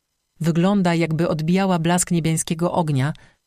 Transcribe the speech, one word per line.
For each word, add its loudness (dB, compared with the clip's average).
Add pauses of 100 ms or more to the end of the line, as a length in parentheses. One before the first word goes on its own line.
(400)
Wygląda, 2
jakby 0
odbijała 0
blask 0
niebiańskiego -2
ognia, 0 (340)